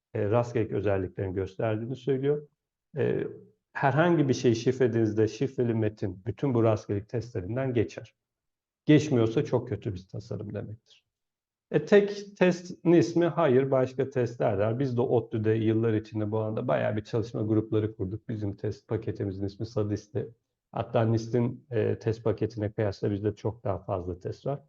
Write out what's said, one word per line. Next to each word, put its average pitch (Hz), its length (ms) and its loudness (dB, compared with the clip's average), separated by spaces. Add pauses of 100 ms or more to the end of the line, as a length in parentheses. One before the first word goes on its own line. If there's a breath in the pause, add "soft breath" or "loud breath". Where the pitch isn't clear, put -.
(140)
e, 104 160 -2
rastgele 120 460 0
özelliklerini 95 600 -2
gösterdiğini 110 600 -4
söylüyor. 143 520 -2 (500)
E, 120 300 0 (460)
herhangi 151 540 2
bir 123 60 4
şey 120 220 2
şifrelediğinizde 113 720 2
şifreli 123 460 -2
metin 107 520 -2
bütün 131 280 -4
bu 117 100 4
rastgele 107 420 0
testlerinden 117 680 -6
geçer. 113 420 -2 (680)
Geçmiyorsa 135 600 4
çok - 240 -2
kötü 104 240 -4
bir 90 140 -12
tasarım 104 460 -10
demektir. 107 520 -12 (680)
E, 151 140 2
tek - 520 2
testin - 560 2
ismi? 170 320 4
Hayır, 139 460 4
başka 131 380 0
testler 120 500 0
de - 20 2
var. 117 180 0
Biz 131 180 -2
de 120 40 2
ottü'de 110 500 0
yıllar 110 420 2
içinde 107 380 -4
bu 110 80 0
alanda 107 280 -4
bayağı 117 280 0
bir 107 80 -4
çalışma 120 380 -4
grupları 107 540 0
kurduk. 101 340 -8
Bizim 104 260 -6
test - 320 -10
paketimizin 101 580 -4
ismi 98 200 -6
sadis'ti. - 640 -4 (420)
Hatta 117 300 -2
nist'in, 113 720 0
e, 107 280 0
test 113 240 -4
paketine 107 480 -2
kıyasla 104 400 -2
bizde 104 240 -2
çok - 280 -6
daha 95 160 -2
fazla 90 400 -6
test - 260 -8
var. 143 240 -4